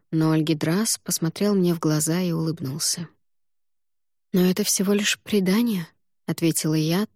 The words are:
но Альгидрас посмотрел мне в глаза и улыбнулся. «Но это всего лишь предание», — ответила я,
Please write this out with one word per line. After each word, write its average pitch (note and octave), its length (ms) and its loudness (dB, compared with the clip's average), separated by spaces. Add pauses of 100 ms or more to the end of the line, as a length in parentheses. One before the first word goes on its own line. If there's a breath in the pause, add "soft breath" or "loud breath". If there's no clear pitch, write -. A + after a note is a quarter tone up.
(120)
но D#3+ 200 2
Альгидрас D#3 720 0
посмотрел G3 540 -2
мне F3 180 4
в E3 60 -4
глаза D#3 400 0
и F3 140 -2
улыбнулся. D#3+ 760 -4 (1300)
«Но F#3 80 4
это F#3 240 2
всего G3 260 0
лишь G#3 300 0
предание», — G3+ 680 0 (380)
ответила D#3+ 480 0
я, E3 420 0